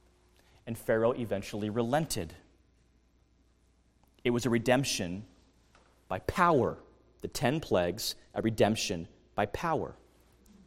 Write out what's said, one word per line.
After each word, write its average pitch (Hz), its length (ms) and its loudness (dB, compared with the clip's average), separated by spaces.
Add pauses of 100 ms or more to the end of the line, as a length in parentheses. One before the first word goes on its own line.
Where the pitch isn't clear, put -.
(680)
and 117 100 -6
Pharaoh 113 360 2
eventually 107 580 -4
relented. 117 640 -2 (1900)
It 123 80 2
was 120 140 0
a 127 60 0
redemption 113 760 0 (840)
by 92 100 -4
power. 147 580 2 (460)
The 101 60 -6
ten 139 320 0
plagues, 90 560 0 (180)
a 104 80 -2
redemption 107 680 2 (260)
by 104 120 0
power. 139 480 -4 (720)